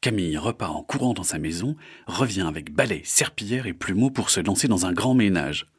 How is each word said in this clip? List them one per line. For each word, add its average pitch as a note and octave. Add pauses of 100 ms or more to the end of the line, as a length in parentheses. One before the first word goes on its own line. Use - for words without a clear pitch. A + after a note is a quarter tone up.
Camille F2+
repart G2
en -
courant B2
dans F#2+
sa -
maison, E2+ (300)
revient G#2
avec D2+
balai, G2+
serpillière A#2+
et F2+
plumeau G2+
pour C3
se -
lancer G2+
dans F#2
un F2+
grand B2+
ménage. F2+ (120)